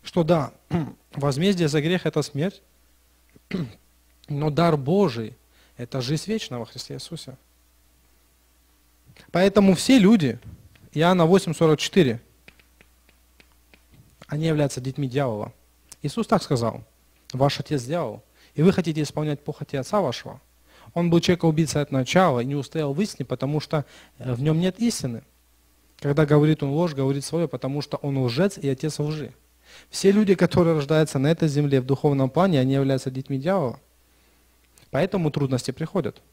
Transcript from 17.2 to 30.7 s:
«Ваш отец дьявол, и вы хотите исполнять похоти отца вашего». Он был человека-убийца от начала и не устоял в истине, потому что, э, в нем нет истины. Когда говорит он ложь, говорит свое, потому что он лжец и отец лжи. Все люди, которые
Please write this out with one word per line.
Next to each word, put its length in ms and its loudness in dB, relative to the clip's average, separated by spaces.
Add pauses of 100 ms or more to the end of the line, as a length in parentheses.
«Ваш 260 0
отец 240 -6
дьявол, 400 -8 (320)
и 60 0
вы 120 6
хотите 280 -2
исполнять 420 -6
похоти 320 -10
отца 260 -2
вашего». 400 -6 (520)
Он 160 0
был 100 4
человека-убийца 640 0
от 100 -6
начала 500 2
и 40 -4
не 100 -4
устоял 380 -4
в 80 -2
истине, 240 -6
потому 340 -4
что, 260 -4 (320)
э, 160 -6
в 80 -4
нем 180 2
нет 200 -2
истины. 440 -4 (760)
Когда 260 2
говорит 380 4
он 80 -2
ложь, 220 0
говорит 300 -2
свое, 240 -4
потому 340 -6
что 160 -8
он 200 -4
лжец 400 0
и 100 -6
отец 320 -4
лжи. 320 -6 (580)
Все 220 2
люди, 240 4
которые 400 2